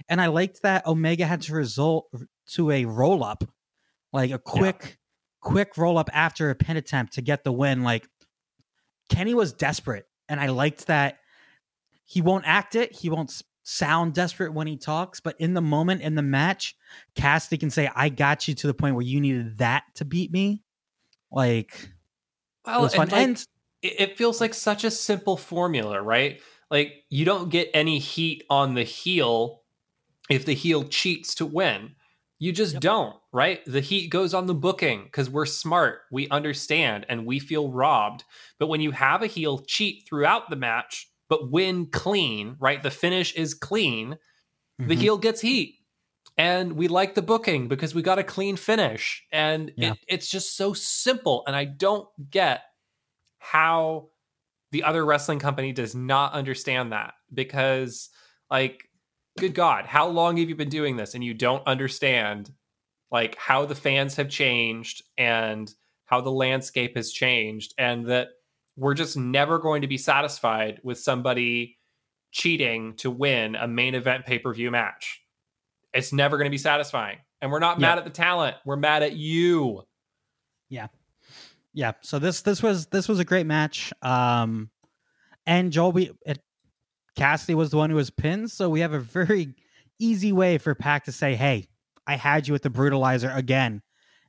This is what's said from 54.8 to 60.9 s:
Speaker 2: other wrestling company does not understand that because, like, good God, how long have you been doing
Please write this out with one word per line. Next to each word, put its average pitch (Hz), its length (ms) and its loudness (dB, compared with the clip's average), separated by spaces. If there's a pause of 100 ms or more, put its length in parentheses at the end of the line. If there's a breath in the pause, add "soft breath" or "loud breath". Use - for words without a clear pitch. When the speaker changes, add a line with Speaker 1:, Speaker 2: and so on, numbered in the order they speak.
Speaker 2:
other 156 200 2
wrestling 147 340 2
company 139 340 -2
does 120 220 -6
not 135 380 2
understand 131 600 -4
that 110 220 -6 (180)
because, 131 800 -2 (400 soft breath)
like, 131 380 -2 (500)
good 185 160 -2
God, 151 320 2
how 151 220 4
long 170 280 2
have 165 120 0
you 160 60 -8
been 147 140 -4
doing 147 280 -2